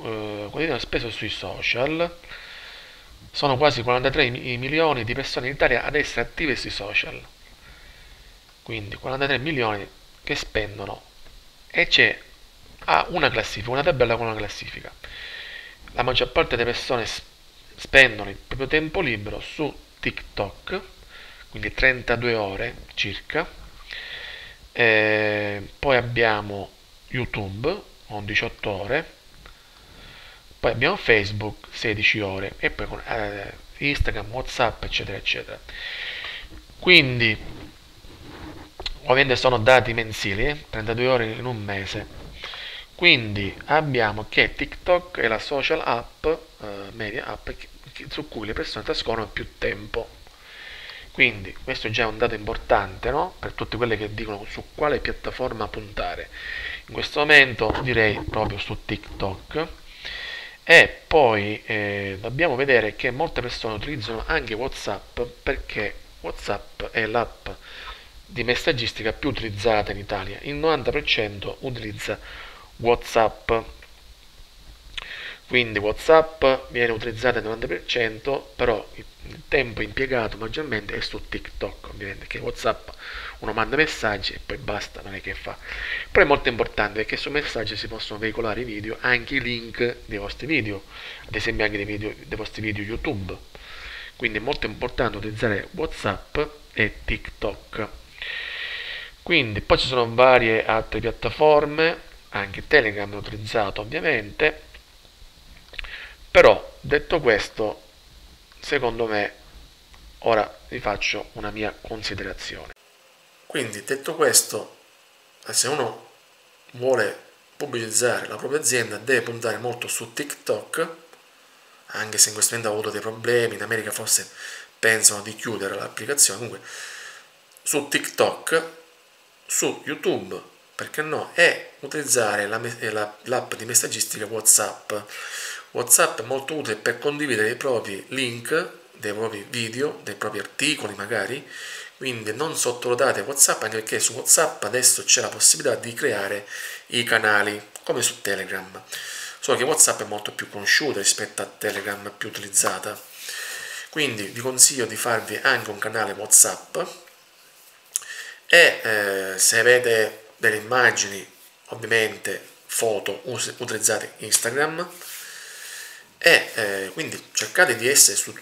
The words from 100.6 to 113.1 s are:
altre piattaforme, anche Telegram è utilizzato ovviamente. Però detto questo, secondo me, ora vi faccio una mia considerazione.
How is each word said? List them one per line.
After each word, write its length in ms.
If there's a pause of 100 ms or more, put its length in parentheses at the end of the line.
altre 360
piattaforme, 1000 (280)
anche 360
Telegram 460
è 40
utilizzato 640
ovviamente. 880 (1600)
Però 500
detto 400
questo, 640 (800)
secondo 460
me, 280 (840)
ora 400 (100)
vi 100
faccio 540
una 180
mia 300
considerazione. 920 (720)